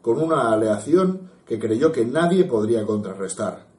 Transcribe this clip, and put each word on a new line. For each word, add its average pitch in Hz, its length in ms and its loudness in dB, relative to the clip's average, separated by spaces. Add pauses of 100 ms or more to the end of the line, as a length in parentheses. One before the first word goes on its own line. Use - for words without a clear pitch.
con 120 180 0
una 151 320 2
aleación 143 800 0 (140)
que 110 140 -6
creyó 113 340 0
que 117 140 0
nadie 170 380 2
podría 110 420 0
contrarrestar. 95 800 -6 (120)